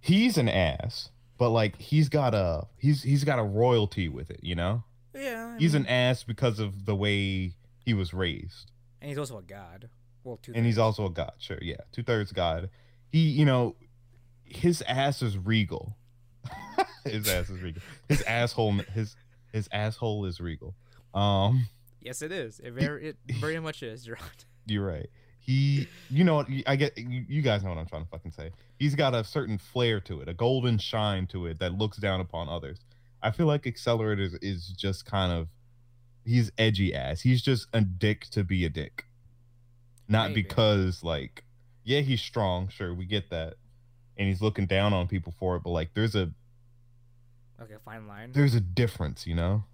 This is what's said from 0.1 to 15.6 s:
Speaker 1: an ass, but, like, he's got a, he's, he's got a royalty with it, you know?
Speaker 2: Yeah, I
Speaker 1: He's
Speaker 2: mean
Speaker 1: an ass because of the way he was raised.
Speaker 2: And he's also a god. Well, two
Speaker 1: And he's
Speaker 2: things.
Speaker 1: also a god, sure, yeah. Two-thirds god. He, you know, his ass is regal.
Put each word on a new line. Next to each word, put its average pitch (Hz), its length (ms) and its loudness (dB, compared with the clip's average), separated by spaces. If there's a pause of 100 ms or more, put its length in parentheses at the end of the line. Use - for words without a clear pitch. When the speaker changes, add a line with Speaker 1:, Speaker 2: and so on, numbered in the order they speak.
Speaker 1:
an 123 120 4
ass, - 640 0 (280)
but, 120 120 4
like, 110 300 2
he's 151 280 4
got 131 260 2
a, 87 320 0 (100)
he's, 139 260 2
he's 139 220 4
got 139 140 2
a 113 60 2
royalty 104 640 4
with 67 220 -8
it, - 120 -12
you 87 120 -4
know? 95 300 0 (300)
Speaker 2:
Yeah, 247 400 -8
I - 40 -12
Speaker 1:
He's 156 160 4
Speaker 2:
mean 143 80 4
Speaker 1:
an 127 60 -4
ass 127 360 4
because 113 340 0
of 98 280 -4
the 104 100 0
way 98 580 0 (300)
he 117 100 2
was 95 180 0
raised. 87 580 -6 (300)
Speaker 2:
And 143 80 -12
he's 143 100 -8
also 120 200 -8
a 95 40 -16
god. 98 460 -18 (360)
Well, 120 180 -12
two 123 120 -16
Speaker 1:
And 117 120 2
he's 117 100 4
Speaker 2:
things. - 20 2
Speaker 1:
also 110 280 2
a 90 40 -2
god, 80 280 -6
sure, - 220 -10
yeah. 82 160 -8 (160)
Two-thirds 113 400 -2
god. 85 380 -2 (400)
He, 160 180 4
you 147 160 4
know, 127 320 2 (680)
his - 380 2
ass 135 400 0
is 104 160 0
regal. 107 580 0 (480)